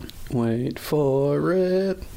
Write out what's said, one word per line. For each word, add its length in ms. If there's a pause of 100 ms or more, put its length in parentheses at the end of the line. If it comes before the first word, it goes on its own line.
(320)
wait 480
for 720
it. 500 (140)